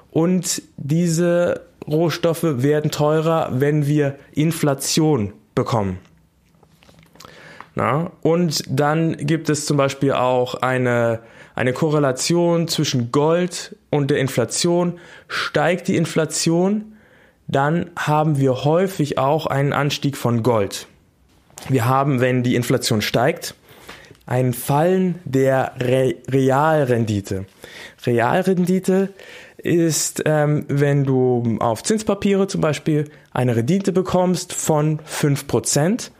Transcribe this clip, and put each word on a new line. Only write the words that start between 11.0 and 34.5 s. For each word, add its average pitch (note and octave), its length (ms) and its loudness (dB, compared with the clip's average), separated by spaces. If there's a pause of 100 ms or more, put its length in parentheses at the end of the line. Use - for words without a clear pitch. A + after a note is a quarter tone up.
eine B2 180 0
Korrelation E3 920 0
zwischen C3 460 -2
Gold E3+ 640 -2 (140)
und C#3+ 200 0
der D3 80 2
Inflation. E3+ 800 0 (300)
Steigt E3 580 -2
die F#3+ 100 0
Inflation, E3+ 1000 0 (500)
dann D3 500 0
haben D3+ 420 0
wir C3 260 0
häufig E3 540 0
auch D3 280 0
einen C#3 260 0
Anstieg C#3 440 -2
von A#2 260 0
Gold. A2 460 0 (800)
Wir B2 180 0
haben, C3+ 340 2
wenn B2+ 220 2
die B2+ 140 0
Inflation A#2 460 0
steigt, C3+ 520 -2 (720)
ein B2+ 260 0
Fallen F3 720 0
der C3 560 0
Re-, B2+ 360 2 (120)
Realrendite. B2+ 1200 2 (580)
Realrendite F#3 1080 2 (480)
ist, - 680 0
ähm, D3+ 440 2
wenn C#3+ 360 2
du B2+ 560 2
auf A#2 220 0
Zinspapiere G3+ 640 0
zum F3 120 -4
Beispiel D3+ 440 0 (280)
eine B2 240 0
Rendite F#3 360 0
bekommst F3+ 640 0